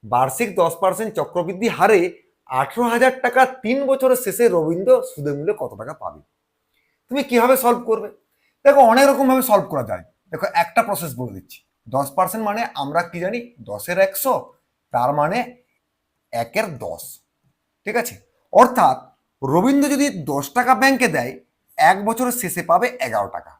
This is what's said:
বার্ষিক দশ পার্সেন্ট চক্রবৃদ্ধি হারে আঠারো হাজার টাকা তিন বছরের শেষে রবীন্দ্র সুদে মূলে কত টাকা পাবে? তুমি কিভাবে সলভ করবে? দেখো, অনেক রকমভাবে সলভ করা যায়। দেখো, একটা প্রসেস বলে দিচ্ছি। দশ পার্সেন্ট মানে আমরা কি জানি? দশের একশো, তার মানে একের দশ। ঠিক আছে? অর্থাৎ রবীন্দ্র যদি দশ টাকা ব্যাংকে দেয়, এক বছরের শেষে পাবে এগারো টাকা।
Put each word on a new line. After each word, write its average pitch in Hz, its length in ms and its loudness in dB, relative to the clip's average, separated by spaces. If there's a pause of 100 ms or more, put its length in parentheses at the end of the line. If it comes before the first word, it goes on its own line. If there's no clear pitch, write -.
(140)
বার্ষিক 135 360 0 (120)
দশ 165 200 2
পার্সেন্ট 196 360 -2
চক্রবৃদ্ধি 175 500 -4 (100)
হারে 196 220 6 (500)
আঠারো 139 340 -2 (100)
হাজার 254 200 4 (100)
টাকা 247 180 2 (220)
তিন 240 140 -2 (120)
বছরের 262 360 2
শেষে 196 180 -2 (120)
রবীন্দ্র 170 360 0 (180)
সুদে 147 280 -6
মূলে 165 240 -4
কত 131 100 -8 (100)
টাকা 131 200 -12
পাবে? 80 180 -12 (920)
তুমি 277 180 -2
কিভাবে 240 340 4
সলভ 240 260 2
করবে? 214 200 -2 (560)
দেখো, 277 160 8 (100)
অনেক 269 160 6
রকমভাবে 262 440 2
সলভ 185 200 4
করা 139 180 -4
যায়। 90 140 -6 (280)
দেখো, 165 140 -6 (180)
একটা - 240 0
প্রসেস 175 320 -6
বলে 117 180 -10
দিচ্ছি। - 220 -20 (280)
দশ 175 200 -4 (100)
পার্সেন্ট 190 320 -2
মানে 214 120 -4 (200)
আমরা 143 280 -4
কি 175 140 -12
জানি? 214 160 -6 (300)
দশের 104 280 -8 (100)
একশো, 240 260 -2 (600)
তার 127 160 0 (100)
মানে 160 180 0 (960)
একের 123 340 -4 (180)
দশ। 80 160 -10 (840)
ঠিক 208 140 -6
আছে? 156 140 -10 (380)
অর্থাৎ 226 440 4 (440)
রবীন্দ্র 262 520 2
যদি 285 140 0 (240)
দশ 143 140 -4 (120)
টাকা 247 240 2
ব্যাংকে 262 340 2
দেয়, 123 180 -4 (440)
এক 170 200 4 (100)
বছরের 247 340 -2
শেষে 180 280 -6
পাবে 185 180 2 (200)
এগারো 104 280 -2
টাকা। - 240 -14